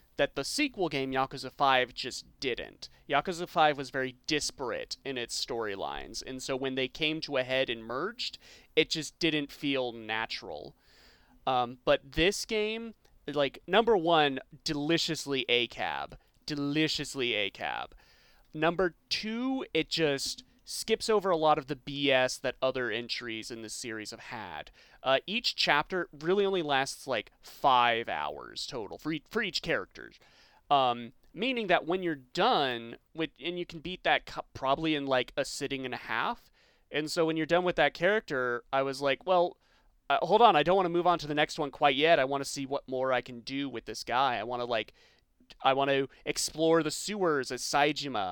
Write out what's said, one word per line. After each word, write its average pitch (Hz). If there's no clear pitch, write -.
that 143
the 139
sequel 247
game, 135
Yakuza 131
Five, 131
just -
didn't. 80
Yakuza 165
Five 151
was 135
very 131
disparate 117
in 135
its 120
storylines, 95
and 127
so 135
when 131
they 131
came 156
to 139
a 127
head 131
and 113
merged, 139
it 156
just -
didn't 151
feel 131
natural. 110
Um, 127
but 143
this 170
game, 220
like, 139
number 220
one, 156
deliciously 147
A 120
cab. 76
Deliciously 143
A 104
cab. 65
Number 165
two, 247
it 160
just 143
skips -
over 202
a 175
lot 156
of 135
the 143
B 139
S 131
that 127
other 131
entries 113
in 113
this 107
series 110
have 110
had. 90
Uh, 131
each 226
chapter 170
really 190
only 196
lasts, 139
like, 117
five 120
hours 73
total 98
for 151
ea-, 156
for 233
each 190
character. 95
Um, 123
meaning 226
that 170
when 185
you're 165
done 135
with, 156
and 175
you 175
can 165
beat 175
that 151
cu-, -
probably 156
in, 143
like, 127
a -
sitting 135
and 123
a 113
half. 139
And 147
so 170
when 160
you're 160
done 170
with 175
that 147
character, 143
I 135
was 135
like, 139
"Well, 175
uh, 139
hold 196
on, 208
I 147
don't 175
wanna 185
move 170
on 175
to 147
the 147
next 151
one 147
quite 147
yet. 156
I 135
wanna 139
see 139
what 135
more 131
I 123
can 120
do 139
with 117
this 107
guy. 123
I 101
wanna, 123
like, 113
I 135
wanna 139
explore 160
the 151
sewers 170
as 123
Saejima. 143